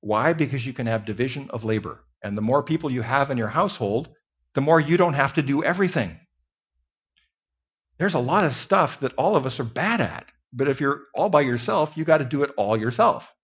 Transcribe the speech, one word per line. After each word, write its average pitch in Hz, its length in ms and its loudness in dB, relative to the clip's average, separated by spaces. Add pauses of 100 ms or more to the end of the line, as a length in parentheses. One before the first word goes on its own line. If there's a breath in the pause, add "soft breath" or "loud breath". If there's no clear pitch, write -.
Why? 107 320 0
Because 139 340 -2
you 131 60 -8
can 123 160 -4
have 110 160 -2
division 123 460 -4
of 113 120 -8
labor. 110 420 -4 (160)
And 101 160 -6
the 104 60 -4
more 135 220 2
people 160 260 -2
you 123 120 -4
have 139 280 0
in 127 80 -2
your 110 80 -2
household, 123 640 -2 (480)
the - 40 0
more 160 200 8
you 156 160 2
don't 170 180 4
have 139 200 0
to 160 80 2
do 139 200 0
everything. 170 560 -2 (1800)
There's 175 160 0
a 135 60 2
lot 165 240 2
of 139 100 0
stuff - 460 0
that 135 160 -4
all 180 180 2
of 139 100 2
us 127 140 -6
are 135 60 -4
bad 180 360 -2
at. 85 300 -6 (220)
But 135 160 -2
if 135 120 -2
you're 143 220 -2 (120)
all 202 140 0
by 151 120 4
yourself, 147 560 0
you 156 80 -4
gotta 156 200 4
do 139 200 0
it - 120 -6
all 107 200 2
yourself. 123 560 0 (120)